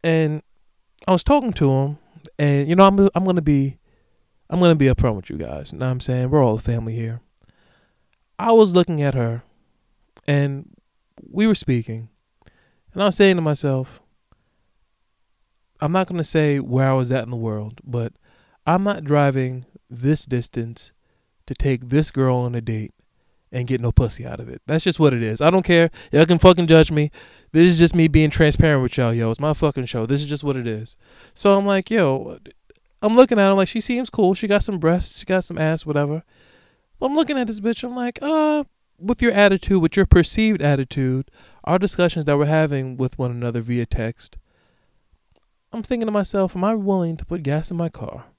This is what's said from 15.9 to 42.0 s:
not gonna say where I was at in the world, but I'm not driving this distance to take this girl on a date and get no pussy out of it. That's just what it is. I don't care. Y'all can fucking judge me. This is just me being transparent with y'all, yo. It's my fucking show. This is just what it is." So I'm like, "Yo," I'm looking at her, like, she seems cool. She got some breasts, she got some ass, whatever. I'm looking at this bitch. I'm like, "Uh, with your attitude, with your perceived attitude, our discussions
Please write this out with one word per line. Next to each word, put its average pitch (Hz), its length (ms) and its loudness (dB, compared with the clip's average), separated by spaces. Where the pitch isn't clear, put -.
not 185 160 0
gonna 170 160 -4
say 151 340 0
where 135 320 0
I 131 40 2
was 127 180 0
at 127 100 -2
in 117 80 -10
the 123 60 -8
world, 110 480 -8
but 120 280 -6
I'm 185 180 0
not 202 200 -4
driving 135 600 0
this 131 380 -4
distance 117 640 -8
to 131 80 -10
take 127 340 -2
this 147 220 0
girl 131 260 0
on 123 180 -4
a 117 60 -4
date 110 320 -8
and 123 160 -6
get 127 140 -2
no 120 100 -2
pussy 120 360 2
out - 120 -12
of 117 100 -14
it. - 180 -16
That's 156 180 -2
just 165 160 -2
what 143 140 6
it 117 80 -2
is. 110 180 -4
I 151 100 0
don't 185 140 0
care. 170 260 2
Y'all 156 140 4
can 170 120 2
fucking 180 280 6
judge 160 240 6
me. 151 200 -2
This 170 200 6
is 160 60 0
just 170 160 4
me 165 120 4
being 156 240 4
transparent 151 520 2
with 123 140 -4
y'all, 117 180 0
yo. 113 160 -2
It's 117 100 -6
my 147 140 0
fucking 139 320 -2
show. 113 200 -6
This 139 140 -2
is 147 80 -10
just 147 160 -8
what 139 120 -4
it 120 100 -8
is." 110 300 -10
So 196 240 2
I'm 202 80 -2
like, 196 240 -2
"Yo," 156 480 -2
I'm 220 140 2
looking 247 220 6
at 196 100 4
her, 196 60 2
like, 190 140 2
she 226 120 -6
seems 247 280 -6
cool. 190 260 0
She 214 120 -6
got 202 160 2
some 196 160 -6
breasts, 165 400 -2
she - 60 -18
got 185 200 -2
some 165 140 -12
ass, 160 260 -2
whatever. 147 380 -4
I'm 269 140 -4
looking 302 240 -2
at 240 80 -2
this 214 140 -10
bitch. 226 220 -4
I'm 247 140 -12
like, 240 240 -8
"Uh, 302 440 0
with 202 240 -4
your 233 100 2
attitude, 196 480 2
with 165 160 0
your 196 80 4
perceived 214 560 4
attitude, 135 680 -2
our 175 140 0
discussions 175 480 0